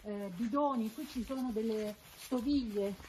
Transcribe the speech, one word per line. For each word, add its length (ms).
eh, 320
bidoni. 580
Qui 140
ci 160
sono 280
delle 440
stoviglie, 800